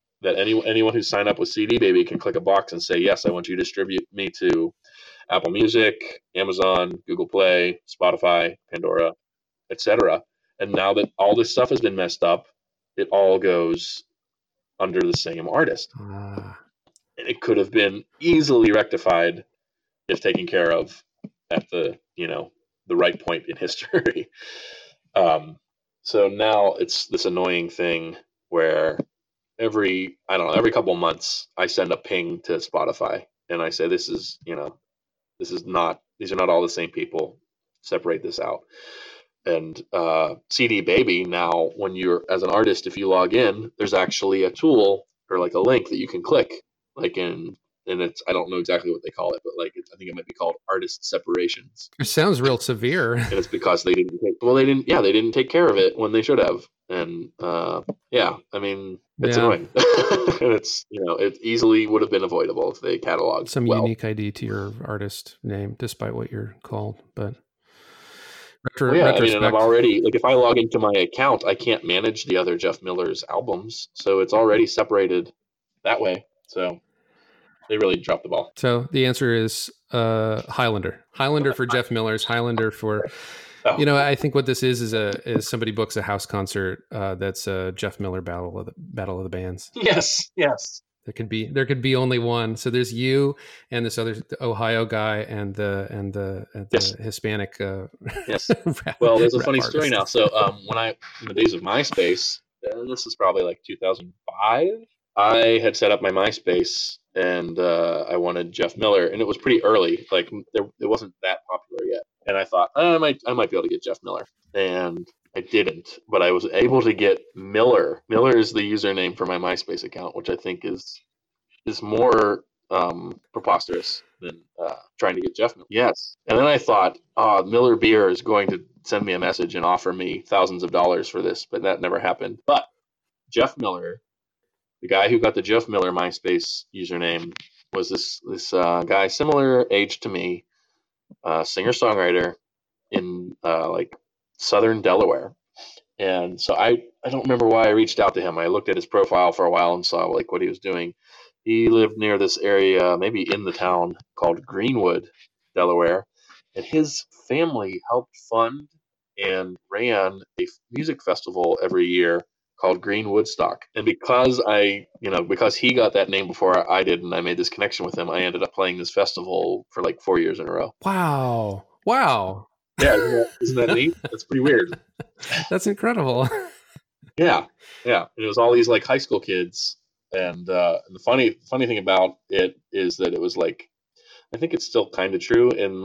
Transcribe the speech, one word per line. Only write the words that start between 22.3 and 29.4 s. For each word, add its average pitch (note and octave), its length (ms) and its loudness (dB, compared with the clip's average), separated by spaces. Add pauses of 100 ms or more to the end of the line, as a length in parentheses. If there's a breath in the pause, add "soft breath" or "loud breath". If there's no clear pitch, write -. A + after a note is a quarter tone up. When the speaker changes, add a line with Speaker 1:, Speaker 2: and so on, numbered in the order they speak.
Speaker 1:
the F2 80 0
right F2 220 2
point E2+ 300 -4
in - 80 -8
history. - 800 -4
<laughs> - 800 -20
Um, D#2+ 420 2 (460)
so G2+ 260 2
now G#2 460 2
it's - 320 -4
this - 200 -4
annoying F2+ 440 -2
thing E2 460 -4 (320)
where D#2+ 500 0 (600)